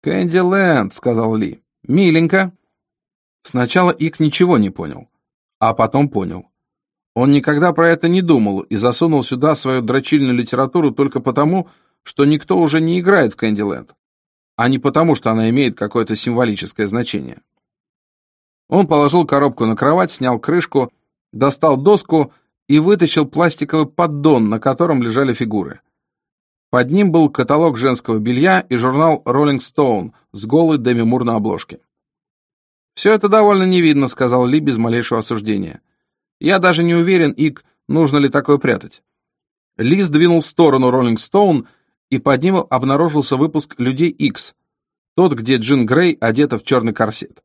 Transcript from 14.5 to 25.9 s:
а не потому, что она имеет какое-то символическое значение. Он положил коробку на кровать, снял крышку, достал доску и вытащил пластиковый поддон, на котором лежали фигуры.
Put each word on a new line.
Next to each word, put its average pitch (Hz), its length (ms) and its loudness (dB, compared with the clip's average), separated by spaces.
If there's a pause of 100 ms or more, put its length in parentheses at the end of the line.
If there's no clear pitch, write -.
а 120 100 0
не 135 120 0
потому, 151 360 2
что - 160 -4
она 113 180 0
имеет 127 280 0
какое-то 110 400 -4
символическое 110 680 -4
значение. 98 540 -8 (1300)
Он 185 200 2
положил 147 380 2
коробку 139 400 0
на 110 100 -2
кровать, 165 360 0
снял 127 260 -4
крышку, 143 540 -2 (400)
достал 139 460 0
доску 156 560 0 (340)
и 147 120 4
вытащил 165 460 2
пластиковый 156 640 -2
поддон, 147 640 0
на 110 100 -4
котором 135 420 0
лежали 120 320 -2
фигуры. 104 480 -6 (880)